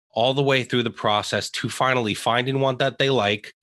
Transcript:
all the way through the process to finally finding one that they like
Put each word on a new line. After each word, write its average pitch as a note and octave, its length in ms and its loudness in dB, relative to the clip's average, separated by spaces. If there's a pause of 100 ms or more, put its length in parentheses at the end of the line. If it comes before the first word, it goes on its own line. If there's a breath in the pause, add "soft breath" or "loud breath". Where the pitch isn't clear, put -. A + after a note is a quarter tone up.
(120)
all B2+ 220 2
the C#3+ 80 2
way C3+ 220 2
through A#2+ 180 0
the A2+ 80 -2
process G#2 600 -2
to - 200 -6
finally B2+ 420 0
finding B2 480 0
one C3+ 160 0
that C3+ 220 -2
they C#3 100 2
like G#2 540 0